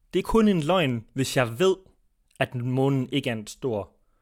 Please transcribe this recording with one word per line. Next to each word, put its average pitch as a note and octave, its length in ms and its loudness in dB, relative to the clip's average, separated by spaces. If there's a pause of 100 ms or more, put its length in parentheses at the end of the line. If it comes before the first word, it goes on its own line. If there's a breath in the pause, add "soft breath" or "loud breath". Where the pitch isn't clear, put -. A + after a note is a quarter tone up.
(140)
det F3+ 60 2
er F3+ 40 -4
kun A3 240 4
en F3+ 160 2
løgn, C#3+ 500 0
hvis C3+ 240 -2
jeg A#2 220 0
ved, B2 160 4 (640)
at B2+ 160 -2
månen C3 560 0
ikke C3+ 180 -2
er A#2+ 40 -2
en A2 140 -8
stor G#2+ 440 -6 (300)